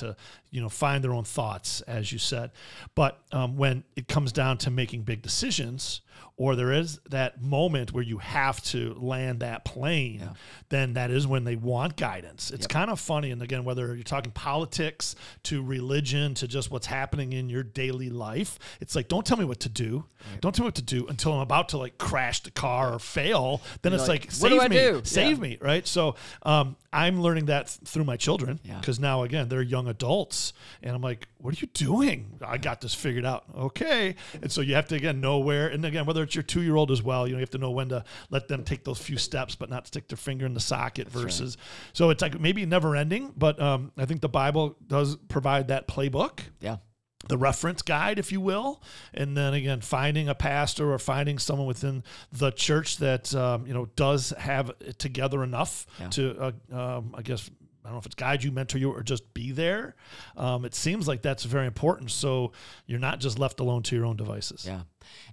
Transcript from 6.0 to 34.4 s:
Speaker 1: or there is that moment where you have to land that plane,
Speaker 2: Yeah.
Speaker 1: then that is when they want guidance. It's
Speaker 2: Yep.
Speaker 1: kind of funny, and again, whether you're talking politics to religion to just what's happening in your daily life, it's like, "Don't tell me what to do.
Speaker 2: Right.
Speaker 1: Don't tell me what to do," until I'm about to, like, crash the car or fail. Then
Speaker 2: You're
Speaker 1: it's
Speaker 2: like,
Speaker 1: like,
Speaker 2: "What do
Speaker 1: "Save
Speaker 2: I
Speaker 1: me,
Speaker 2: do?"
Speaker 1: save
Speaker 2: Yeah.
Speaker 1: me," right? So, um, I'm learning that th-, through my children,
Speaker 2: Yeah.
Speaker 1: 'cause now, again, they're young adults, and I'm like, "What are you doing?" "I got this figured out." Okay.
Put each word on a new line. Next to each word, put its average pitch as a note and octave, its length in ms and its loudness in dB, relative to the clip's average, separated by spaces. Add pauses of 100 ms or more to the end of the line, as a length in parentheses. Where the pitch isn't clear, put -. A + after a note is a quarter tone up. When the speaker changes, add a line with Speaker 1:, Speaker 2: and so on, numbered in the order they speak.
Speaker 1:
or C3 200 2
there B2 160 2
is D#3 260 0 (120)
that C3 320 -2
moment C#3+ 500 2
where B2 100 0
you A2+ 160 -4
have C3+ 440 0
to A#2 320 -2
land B2+ 460 -2
that A#2 240 -6
plane, C3 560 -2
Speaker 2:
Yeah. - 120 -8 (380)
Speaker 1:
then B2 240 2
that B2 160 0
is C3+ 160 4
when C3 180 2
they A#2 120 0
want B2 400 0
guidance. F#2 540 -2
It's - 140 -6
Speaker 2:
Yep. - 60 0
Speaker 1:
kind F#3 200 2
of G3+ 80 -2
funny, D3 320 0
and B2 120 -4
again, B2 220 -2
whether B2 300 0
you're A#2+ 80 -8
talking C3 300 -4
politics D#3 840 -2 (300)
to D3 180 -2
religion C3+ 720 0
to B2+ 140 -4
just B2+ 220 -2
what's B2+ 160 -6
happening C3+ 480 -2
in B2+ 160 -2
your B2+ 120 -2
daily B2+ 480 -4
life, A#2+ 480 -4 (220)
it's - 160 -6
like, C3 120 0
"Don't G3+ 180 0
tell A#3+ 100 4
me G#3+ 80 2
what B2 160 -2
to - 80 -4
do. A#2 380 -4 (260)
Speaker 2:
Right. - 80 -10
Speaker 1:
Don't G3 140 2
tell A#3 100 2
me A#3+ 40 0
what F#3+ 80 -2
to C3+ 60 -4
do," B2 260 -2
until D3+ 260 0
I'm C3+ 60 2
about C#3 300 2
to, D3+ 80 -2
like, B2+ 200 -8
crash B2+ 440 0
the - 80 -14
car B2 440 0
or A#2+ 40 -4
fail. C#3+ 640 2 (220)
Then F3+ 100 2
Speaker 2:
You're F#3 80 4
Speaker 1:
it's C3 80 2
Speaker 2:
like, D#3 180 2
Speaker 1:
like, - 140 -12
Speaker 2:
"What G#3 100 8
do C#4 60 10
Speaker 1:
"Save B3+ 80 10
Speaker 2:
I B3+ 40 6
Speaker 1:
me, A#3+ 80 6
Speaker 2:
do?" A#3+ 280 6
Speaker 1:
save C4+ 320 4
Speaker 2:
Yeah. A#3+ 60 -2
Speaker 1:
me," B2 180 -6
right? D3+ 260 2
So, D#3 300 2 (260)
um, D3 340 4 (160)
I'm F3 300 4
learning D#3+ 240 4
that C#3+ 220 0
th-, - 200 -12
through D#3+ 160 2
my B2+ 120 0
children, D3+ 480 0
Speaker 2:
Yeah. F#2+ 160 -10
Speaker 1:
'cause A#2+ 180 0
now, C3+ 240 2
again, B2+ 260 0
they're C3 140 2
young B2+ 260 0
adults, B2 640 0 (300)
and B2 120 -4
I'm B2 80 -4
like, A#2+ 260 -6 (100)
"What C3 160 -4
are - 60 -4
you - 120 -4
doing?" F3+ 720 2
"I A#2+ 140 -2
got B2+ 220 -2
this A2+ 140 -4
figured B2 300 0
out." B2+ 200 -2 (120)
Okay. F#3+ 600 0 (260)